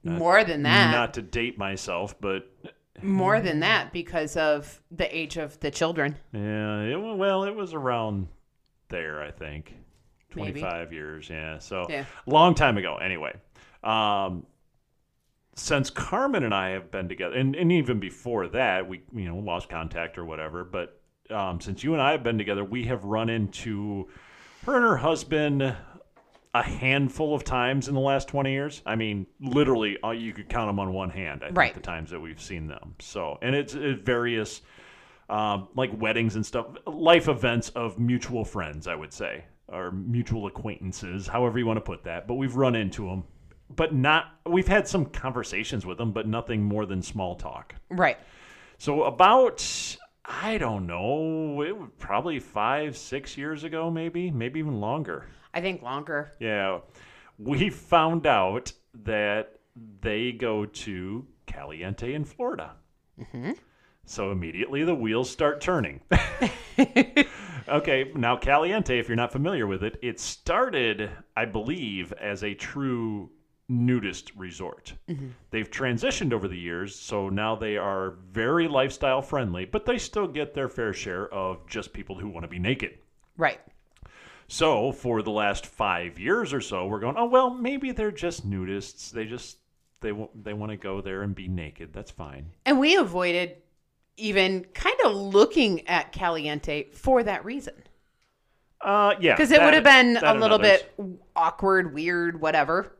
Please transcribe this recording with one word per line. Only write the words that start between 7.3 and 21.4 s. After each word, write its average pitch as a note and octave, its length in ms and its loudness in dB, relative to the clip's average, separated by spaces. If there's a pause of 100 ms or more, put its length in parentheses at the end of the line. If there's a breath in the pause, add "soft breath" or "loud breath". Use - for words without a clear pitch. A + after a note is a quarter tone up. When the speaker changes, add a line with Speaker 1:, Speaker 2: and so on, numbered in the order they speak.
Speaker 1:
it G#3 100 -6
was F#3 180 -8
around A2+ 540 -2 (640)
there, D#2 340 -6
I D2 80 -10
think. D2+ 420 -12 (600)
Speaker 2:
Maybe. D3 240 -8
Speaker 1:
Twenty-five E2+ 340 -6
years, D#2 360 -12
yeah. D#2+ 300 -10
So F2+ 300 -6
Speaker 2:
Yeah. C#3 160 -8 (200 loud breath)
Speaker 1:
long D#3 300 8
time B2+ 220 6
ago, F2+ 200 -2
anyway. D#2+ 360 -4 (500 soft breath)
Um, G2+ 600 0 (1120)
since C#3 360 0
Carmen A#3+ 520 0
and G#2+ 100 0
I F#2+ 160 0
have F#2 200 -8
been F#2 180 -6
together, F2 280 -6
and, C3+ 200 2
and E3+ 160 4
even B2+ 280 2
before F#2+ 500 -4
that, F#2+ 380 0
we, F#2 160 -12 (100)
you G#2 120 -6
know, F2 120 -6
lost F2+ 320 -6
contact E2 480 -8
or E2+ 80 -10
whatever, D#2+ 380 -8
but, F2+ 360 -8 (300)
um, F#2+ 320 -4